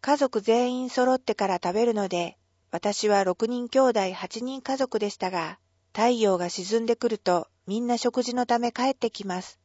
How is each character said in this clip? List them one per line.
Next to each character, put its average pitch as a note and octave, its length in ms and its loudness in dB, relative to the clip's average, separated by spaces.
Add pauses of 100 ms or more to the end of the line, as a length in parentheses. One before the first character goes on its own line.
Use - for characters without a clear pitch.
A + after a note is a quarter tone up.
家 C#4+ 160 2
族 B3+ 240 0
全 B3 340 2
員 B3+ 140 -6
揃 B3+ 260 2
っ B3+ 40 0
て A3+ 140 -4
か G3+ 140 -2
ら F#3 160 0
食 F3+ 100 -2
べ A3 120 2
る A#3+ 80 2
の G3+ 140 -2
で、 F3 300 -4 (340)
私 G3+ 360 -2
は G3+ 160 6
六 F#3 240 0
人 A#3+ 220 -6
兄 C4 100 2
弟 A3+ 340 2
八 F#3 300 -10
人 C4 180 -8
家 C4+ 160 -4
族 B3+ 220 -2
で G3+ 120 -2
し - 60 -14
た G#3+ 140 -4
が、 E3+ 280 -6 (340)
太 A#3 260 2
陽 G3 180 4
が F3 120 -2
沈 G3 320 -2
ん A3+ 40 -6
で A#3 100 2
く - 120 -2
る A3 120 0
と F3 280 2 (200)
み G3+ 120 -4
ん A#3+ 80 -4
な A#3+ 100 0
食 A#3+ 240 0
事 B3 140 -2
の B3 100 0
た A#3+ 140 2
め A#3+ 120 -2
帰 B3+ 180 0
っ C4+ 60 -2
て A3+ 160 -4
き - 140 -14
ま F#3 160 -4
す。 - 240 -18